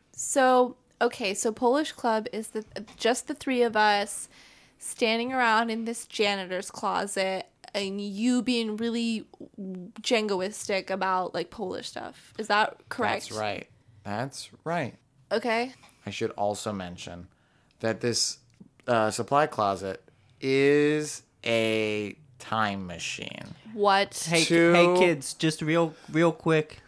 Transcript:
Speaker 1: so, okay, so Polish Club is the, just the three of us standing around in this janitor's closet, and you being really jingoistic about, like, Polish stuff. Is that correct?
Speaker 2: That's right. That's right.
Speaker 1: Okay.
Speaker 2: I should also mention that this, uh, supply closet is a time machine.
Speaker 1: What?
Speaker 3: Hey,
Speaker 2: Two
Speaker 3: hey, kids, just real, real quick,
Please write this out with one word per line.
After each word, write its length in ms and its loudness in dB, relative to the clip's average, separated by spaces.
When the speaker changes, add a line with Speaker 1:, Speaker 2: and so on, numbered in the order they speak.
Speaker 1:
so, 640 4
okay, 340 0
so 180 0
Polish 400 2
Club 400 0
is 160 -8
the, 160 -8
just 300 0
the 80 -6
three 280 0
of 140 2
us 520 2
standing 540 -2
around 360 2
in 160 -4
this 220 -8
janitor's 640 -2
closet, 760 -2
and 260 -4
you 420 0
being 340 -2
really 480 -2
jingoistic 880 -2
about, 440 -2
like, 160 -6
Polish 380 -8
stuff. 500 -14
Is 100 -6
that 280 2
correct? 400 -2
Speaker 2:
That's 100 -6
right. 300 -4
That's 460 -6
right. 300 -4
Speaker 1:
Okay. 420 -2
Speaker 2:
I 60 -8
should 220 -4
also 400 -2
mention 560 -10
that 200 -2
this, 380 -2
uh, 240 2
supply 360 2
closet 560 -2
is 840 2
a 720 0
time 480 -2
machine. 680 -10
Speaker 1:
What? 560 2
Speaker 3:
Hey, 160 4
Speaker 2:
Two 280 6
Speaker 3:
hey, 260 6
kids, 340 2
just 300 -2
real, 320 2
real 220 4
quick, 560 0